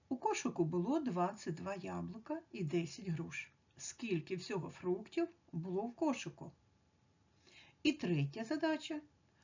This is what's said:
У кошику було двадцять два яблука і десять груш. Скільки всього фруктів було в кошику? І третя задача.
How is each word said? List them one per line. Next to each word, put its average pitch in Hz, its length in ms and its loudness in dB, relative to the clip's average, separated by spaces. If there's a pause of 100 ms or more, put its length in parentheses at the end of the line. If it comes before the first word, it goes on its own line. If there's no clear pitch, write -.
У 262 80 0
кошику 247 480 2
було 180 360 2
двадцять 185 540 0
два 180 200 -4
яблука 185 680 -4 (120)
і 208 120 -2
десять 170 440 0
груш. - 420 -4 (260)
Скільки 190 600 -2
всього 175 340 -4
фруктів 196 580 0 (240)
було 180 300 0
в 240 120 -4
кошику? - 580 -2 (1300)
І 302 100 6
третя 175 520 2
задача. 311 560 0 (440)